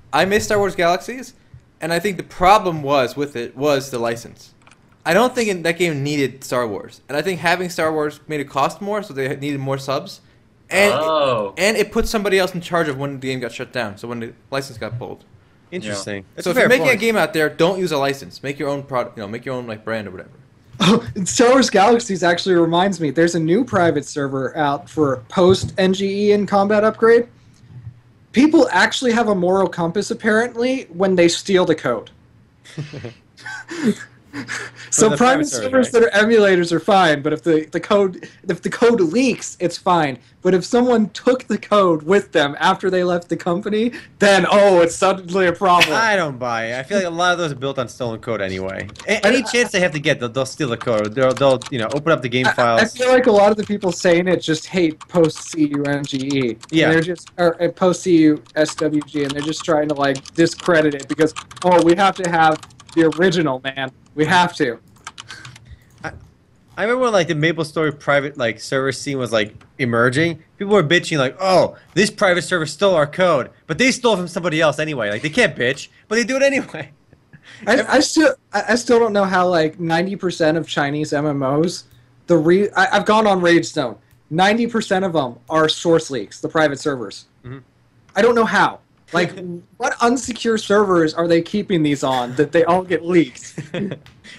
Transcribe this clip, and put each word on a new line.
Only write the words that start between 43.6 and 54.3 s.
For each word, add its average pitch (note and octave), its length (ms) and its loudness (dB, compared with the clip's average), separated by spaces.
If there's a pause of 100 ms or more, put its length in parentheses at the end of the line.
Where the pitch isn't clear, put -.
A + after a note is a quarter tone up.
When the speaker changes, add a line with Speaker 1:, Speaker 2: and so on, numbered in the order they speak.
Speaker 4:
then, F3+ 300 4
oh, G3+ 320 6
it's E3+ 140 2
suddenly F#3 520 0
a E3+ 60 2
problem. E3+ 440 2
Speaker 3:
I A3 180 2
don't D3 240 -2
buy A2+ 280 -4
it. B2 120 -6
I C#3+ 40 -8
feel G3+ 140 -4
like F#3 100 -2
a - 20 -6
lot F3 240 0
of E3+ 60 -2
those D#3+ 120 -2
are C3+ 40 -8
built C3+ 220 -6
on B2 120 -4
stolen A2+ 320 -8
code A2 200 -4
anyway. F#2+ 460 -6 (200)
A-, G#3 180 0
Speaker 4:
I G#3+ 40 4
Speaker 3:
any B3+ 120 2
Speaker 4:
don't G#3+ 100 -8
Speaker 3:
chance A#3+ 200 0
they F#3 100 0
have F3 100 2
to D3+ 80 -6
get, C#3+ 220 0
they'll, A#2+ 80 -4
they'll B2+ 160 -2
steal C#3+ 240 -4
the A2+ 80 -2
code. G#2+ 360 -2
They'll, C3 200 2
they'll, C3 260 2 (100)
you B2+ 100 -4
know, A2 140 -2
open D3+ 200 -2
up D3+ 80 0
the B2 80 -6
game B2+ 180 0
Speaker 4:
I, - 60 2
Speaker 3:
files. A#2+ 280 2
Speaker 4:
I A3+ 40 2
feel B3+ 240 -2
like B3+ 180 4
a A3+ 40 6
lot G3+ 200 6
of G#3+ 60 0
the G3+ 80 -6
people G3+ 260 -2
saying F3+ 380 2
it E3+ 120 2